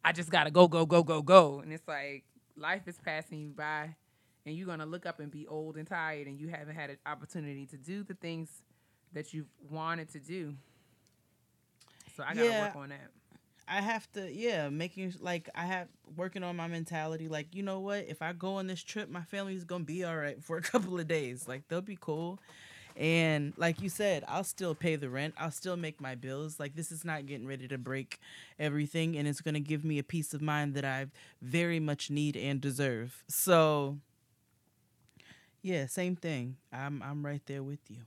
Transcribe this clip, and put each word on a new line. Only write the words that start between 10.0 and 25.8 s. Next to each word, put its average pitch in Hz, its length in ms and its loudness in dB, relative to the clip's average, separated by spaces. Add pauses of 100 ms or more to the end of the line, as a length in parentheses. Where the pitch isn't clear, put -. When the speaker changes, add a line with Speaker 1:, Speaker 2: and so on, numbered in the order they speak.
Speaker 1:
to 156 100 -16
do. 151 340 -8 (1600)
So 147 60 -10
I 147 120 -4
gotta 233 100 4
Speaker 2:
Yeah. 214 220 4
Speaker 1:
work 190 100 -6
on 139 140 -12
that. 139 200 -16 (600)
Speaker 2:
I 196 120 0
have 220 300 -2
to, 190 200 -8
yeah, 180 380 0
making, 180 500 -4
like, 175 340 -4
I 170 120 -4
have, 180 220 -2 (280)
working 185 260 -4
on 175 140 -4
my 170 120 -4
mentality. 160 600 -4
Like, 156 260 -6
you 196 80 -6
know 190 180 -4
what? 202 280 -4
If - 140 -8
I 165 100 -4
go 185 220 -4
on 190 120 -4
this 185 160 -6
trip, - 280 -8
my 180 120 -8
family's 190 420 -6
gonna 175 200 -4
be 170 200 -4
all 165 120 -2
right 147 260 -4
for 165 140 -4
a 170 60 -4
<laughs> - 100 -4
couple 185 260 2
of 160 80 -2
days. 135 400 -2
Like, 131 220 -8
they'll 175 140 -2
be 196 180 -12
cool. 170 380 -4 (580)
And 156 600 4
like 165 240 2
you 190 80 -2
said, 202 360 0
I'll 175 160 -2
still 175 320 -4
pay 165 220 0
the 139 140 -4
rent. 143 280 -4
I'll 160 120 -4
still 180 260 -6
make 156 240 -6